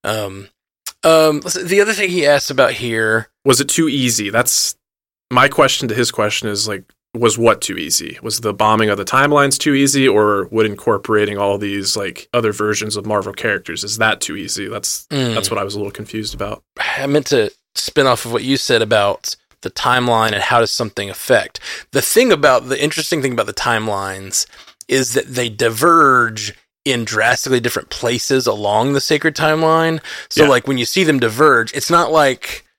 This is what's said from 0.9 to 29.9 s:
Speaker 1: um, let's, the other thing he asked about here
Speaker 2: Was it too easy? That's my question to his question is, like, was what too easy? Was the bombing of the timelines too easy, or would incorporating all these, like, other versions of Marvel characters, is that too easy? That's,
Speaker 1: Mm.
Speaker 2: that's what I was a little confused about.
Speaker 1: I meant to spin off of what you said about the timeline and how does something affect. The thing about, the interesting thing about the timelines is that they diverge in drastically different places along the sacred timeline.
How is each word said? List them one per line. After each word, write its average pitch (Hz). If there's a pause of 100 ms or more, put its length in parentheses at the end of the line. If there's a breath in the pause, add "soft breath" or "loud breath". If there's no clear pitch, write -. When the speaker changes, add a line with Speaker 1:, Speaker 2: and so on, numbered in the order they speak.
Speaker 1:
um, 156
let's, 175
the 190
other 214
thing 196
he 175
asked 143
about 131
here 113 (180)
Speaker 2:
Was 127
it 143
too 160
easy? 120
That's - (560)
my 123
question 135
to 107
his 117
question 107
is, 101
like, 98 (300)
was 117
what 113
too 85
easy? -
Was 113
the 107
bombing 110
of 101
the 98
timelines 139
too 147
easy, 139
or 104
would 110
incorporating 104
all 101
these, 101
like, 101
other 113
versions 104
of 104
Marvel 101
characters, 101
is 107
that 110
too -
easy? 101
That's, -
Speaker 1:
Mm. 127
Speaker 2:
that's 113
what 101
I 101
was 101
a -
little 101
confused 107
about. 104 (160)
Speaker 1:
I -
meant 143
to 117 (240)
spin -
off 120
of 117
what 113
you 135
said 113
about 104 (260)
the -
timeline 120
and 101
how 123
does 113
something 104
affect. - (320 loud breath)
The 135
thing 240
about, 139
the 131
interesting 151
thing 127
about 110
the 95
timelines 98 (420 loud breath)
is 131
that 127
they 123
diverge 117 (300)
in 123
drastically 120
different -
places 123
along 107
the 135
sacred 151
timeline. 160 (300 loud breath)